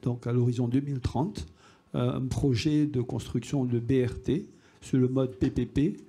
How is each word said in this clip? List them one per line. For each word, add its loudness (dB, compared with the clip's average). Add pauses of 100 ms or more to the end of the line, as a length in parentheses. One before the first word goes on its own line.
donc -4
à -2
l'horizon 2
deux 2
mille -6
trente, -4 (480)
euh, 0
un -2
projet 2
de -2
construction -2
de 0
B 2
R -4
T -2 (320)
sur 0
le 6
mode 0
P 2
P 0
P, 0 (120)